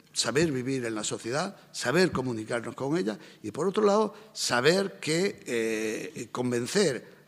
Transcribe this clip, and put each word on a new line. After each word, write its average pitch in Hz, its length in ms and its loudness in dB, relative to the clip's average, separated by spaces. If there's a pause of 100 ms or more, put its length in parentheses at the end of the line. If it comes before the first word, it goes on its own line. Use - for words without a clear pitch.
(120)
saber 147 400 2
vivir 127 320 -2
en 113 100 -2
la 104 100 -4
sociedad, 143 520 -4 (160)
saber 160 400 4
comunicarnos 120 600 -2
con 139 240 0
ella, 196 200 -2 (240)
y 107 80 -8
por 156 160 -2
otro 202 160 0
lado, 208 320 4 (200)
saber 170 680 2
que, 165 460 0
eh, 113 840 -4
convencer 123 960 0